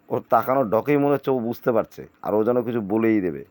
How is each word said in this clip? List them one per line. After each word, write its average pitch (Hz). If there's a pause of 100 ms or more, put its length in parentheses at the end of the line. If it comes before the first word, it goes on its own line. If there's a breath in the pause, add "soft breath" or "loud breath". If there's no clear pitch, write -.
ওর 120
তাকানোর 123
ঢকেই 113
মনে 143
হচ্ছে 139
ও 131
বুঝতে 113
পারছে, 85 (140)
আর 95
ও 107
যেন 120
কিছু 117
বলেই 110
দেবে 78